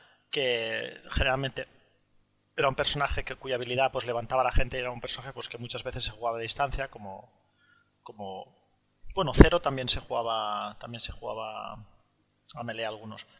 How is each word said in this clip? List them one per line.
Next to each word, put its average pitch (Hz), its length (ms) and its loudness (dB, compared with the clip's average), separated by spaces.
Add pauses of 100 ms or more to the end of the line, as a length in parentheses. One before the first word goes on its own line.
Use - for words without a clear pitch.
(300)
que 120 680 -2 (140)
generalmente 131 560 0 (920)
era 143 120 4
un 135 60 2
personaje 143 500 0
que, 127 120 -8
cuya 131 180 -4
habilidad, 123 380 2
pues, 123 120 -2
levantaba 120 360 0
a 123 60 4
la 123 60 0
gente 131 240 4
y 127 40 -4
era 123 100 -4
un 120 100 -8
personaje, 127 320 -8
pues, 117 160 -10
que 117 100 -12
muchas 120 260 -8
veces 123 200 -6
se 117 60 -4
jugaba 117 280 -2
a - 20 -4
distancia, 135 480 -2
como, 101 420 -14 (720)
como, 95 540 -12 (580)
bueno, 165 200 2
Zero 165 260 12
también 131 280 -2
se 139 120 0
jugaba, 107 800 -2
también 117 200 -12
se - 120 -8
jugaba 110 640 -8
a - 880 -18
melee 113 220 -6
algunos. 107 400 -10 (140)